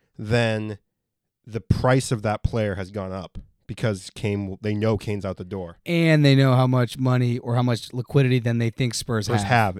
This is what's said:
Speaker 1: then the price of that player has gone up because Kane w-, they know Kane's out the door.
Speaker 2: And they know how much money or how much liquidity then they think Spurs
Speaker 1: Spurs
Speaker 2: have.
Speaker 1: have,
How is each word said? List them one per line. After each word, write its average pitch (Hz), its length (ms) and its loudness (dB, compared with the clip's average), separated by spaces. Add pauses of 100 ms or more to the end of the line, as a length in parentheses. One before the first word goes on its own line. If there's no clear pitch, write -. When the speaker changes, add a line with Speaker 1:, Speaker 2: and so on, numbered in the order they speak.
(180)
Speaker 1:
then 110 640 -2 (640)
the 110 160 -10
price 127 500 2
of 107 120 -2
that 107 200 -2
player 107 320 -2
has 92 140 -8
gone 95 220 -8
up 92 260 -12 (300)
because 101 480 -6
Kane 101 300 -4
w-, 95 160 -10
they 104 120 -4
know 104 240 0
Kane's 101 280 -6
out 92 120 -6
the 92 80 -12
door. 90 400 -10
Speaker 2:
And 160 400 4
they 139 80 8
know 135 220 6
how 131 100 4
much 127 320 0
money 127 400 0
or 120 160 -6
how 123 100 2
much 123 300 -2
liquidity 127 460 2
then 117 180 0
they 117 140 0
think 123 240 -2
Spurs 110 300 -2
Speaker 1:
Spurs 104 180 0
Speaker 2:
have. 101 320 2
Speaker 1:
have, - 40 -12